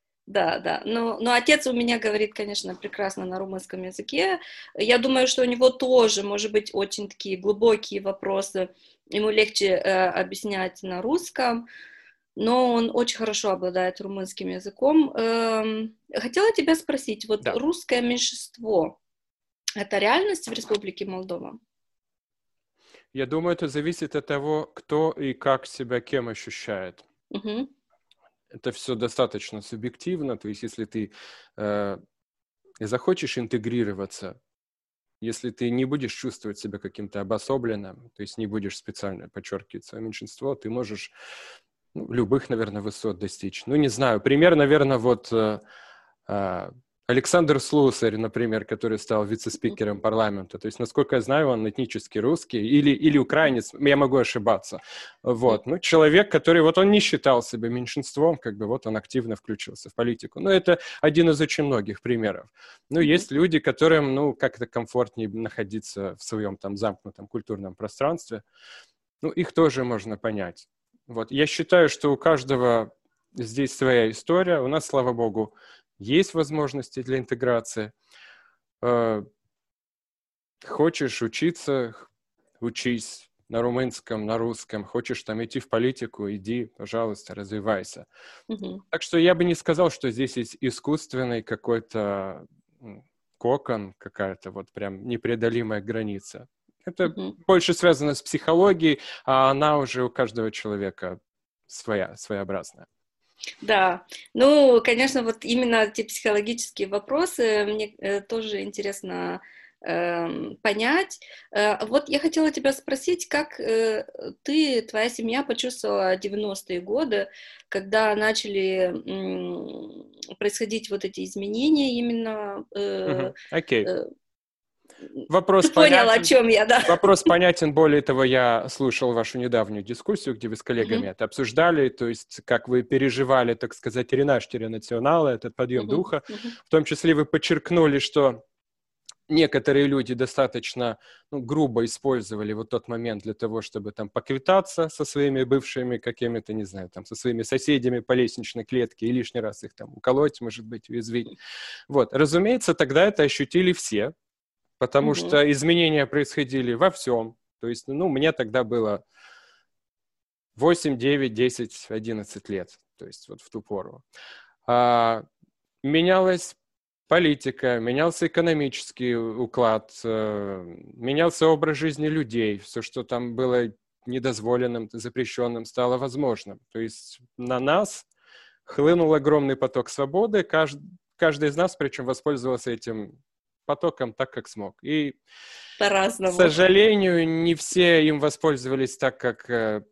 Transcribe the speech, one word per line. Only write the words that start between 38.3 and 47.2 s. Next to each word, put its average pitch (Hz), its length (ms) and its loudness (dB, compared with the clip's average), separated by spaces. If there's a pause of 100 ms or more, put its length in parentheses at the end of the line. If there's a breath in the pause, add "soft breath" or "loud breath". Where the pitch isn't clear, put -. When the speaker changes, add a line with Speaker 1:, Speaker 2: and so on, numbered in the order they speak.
Speaker 2:
не 113 100 -4
будешь 101 300 -6
специально 95 500 -12
подчеркивать - 580 -12
свое 110 180 -12
меньшинство, 113 500 -8
ты 113 160 -10
можешь, 107 420 -8 (800 loud breath)
ну, - 180 -10
любых, 120 380 0
наверное, 104 320 -4
высот 101 360 -6
достичь. - 480 -10
Ну, 135 100 0
не 147 140 4
знаю, 113 300 2
пример, 151 360 6
наверное, 139 420 6
вот, 117 340 0
э, 107 280 0 (680 loud breath)
э, 95 420 -4 (380)
Александр 147 520 4